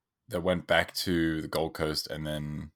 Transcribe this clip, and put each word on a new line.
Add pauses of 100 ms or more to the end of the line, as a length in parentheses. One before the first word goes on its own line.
(280)
that
went
back
to
the
Gold
Coast
and
then,